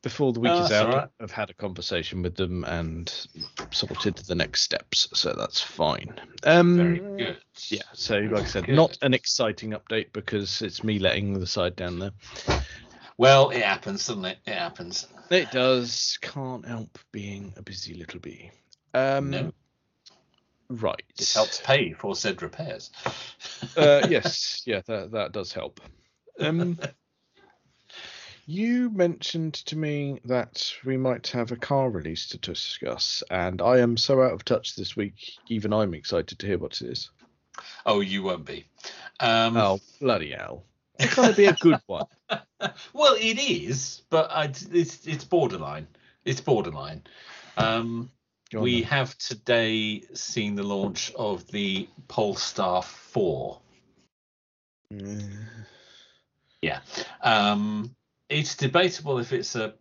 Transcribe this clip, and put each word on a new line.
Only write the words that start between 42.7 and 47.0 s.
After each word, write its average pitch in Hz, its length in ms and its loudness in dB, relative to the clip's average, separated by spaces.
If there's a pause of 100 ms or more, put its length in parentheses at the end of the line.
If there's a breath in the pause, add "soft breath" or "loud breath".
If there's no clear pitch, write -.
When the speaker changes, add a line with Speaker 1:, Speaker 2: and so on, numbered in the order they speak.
Speaker 2:
Well, 277 260 6
it 220 220 0
is, 156 680 -4
but 160 220 4
I, 151 140 0
it's, 165 640 -2
it's 151 160 -6
borderline. 82 640 0 (380 soft breath)
It's 135 160 -2
borderline. 76 600 -2 (520 loud breath)